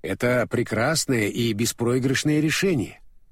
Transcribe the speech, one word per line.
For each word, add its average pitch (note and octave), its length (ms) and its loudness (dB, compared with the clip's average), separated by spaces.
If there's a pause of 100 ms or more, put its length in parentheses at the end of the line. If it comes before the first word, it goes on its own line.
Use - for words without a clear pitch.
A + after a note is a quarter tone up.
Это B2 480 0
прекрасное A#2 760 0
и A#2 240 0
беспроигрышное B2+ 880 0
решение. D#3 600 0 (320)